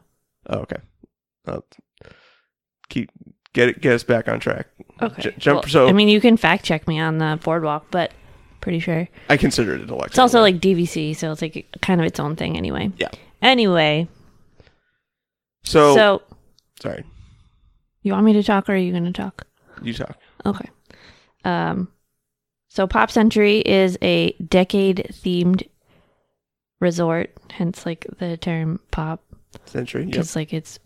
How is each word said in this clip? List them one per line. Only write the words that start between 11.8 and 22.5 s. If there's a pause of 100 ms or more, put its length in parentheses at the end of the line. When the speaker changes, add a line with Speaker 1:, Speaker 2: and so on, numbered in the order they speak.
Speaker 2:
kind
of
its
own
thing
anyway.
Speaker 1:
Yeah. (320)
Speaker 2:
Anyway. (1600)
Speaker 1:
So,
Speaker 2:
So (600)
Speaker 1:
sorry. (1000)
Speaker 2:
you
want
me
to
talk
or
are
you
gonna
talk? (360)
Speaker 1:
You
talk. (280)
Speaker 2:
Okay. (760)
Um, (800)